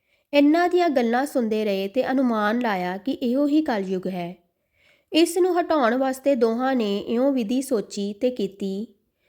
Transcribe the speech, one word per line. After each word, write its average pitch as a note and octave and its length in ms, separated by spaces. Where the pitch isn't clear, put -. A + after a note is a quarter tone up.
ਇਹਨਾਂ D4+ 360
ਦੀਆਂ F4+ 200
ਗੱਲਾਂ B3+ 360
ਸੁਣਦੇ A3 400
ਰਹੇ G3 220
ਤੇ B3+ 240
ਅਨੁਮਾਨ A#3 480
ਲਾਇਆ F#3+ 380
ਕਿ C4 140
ਇਹੋ C4+ 360
ਹੀ D4 140
ਕਲਯੁਗ F#3+ 460
ਹੈ। F3+ 280
ਇਸ E4 240
ਨੂੰ F4+ 220
ਹਟਾਉਣ D4+ 360
ਵਾਸਤੇ C4+ 400
ਦੋਹਾਂ A#3+ 400
ਨੇ G#3 220
ਇਉਂ B3 340
ਵਿਧੀ B3 300
ਸੋਚੀ G#3 520
ਤੇ B3 160
ਕੀਤੀ। G3 580